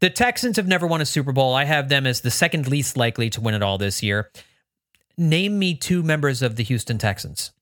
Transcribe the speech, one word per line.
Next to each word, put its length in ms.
The 100
Texans 460
have 100
never 180
won 160
a 40
Super 260
Bowl. 240
I 80
have 260
them 160
as 160
the 80
second 380
least 280
likely 360
to 100
win 140
it 80
all 160
this 240
year. 260
Name 400
me 160
two 300
members 400
of 140
the 60
Houston 360
Texans. 520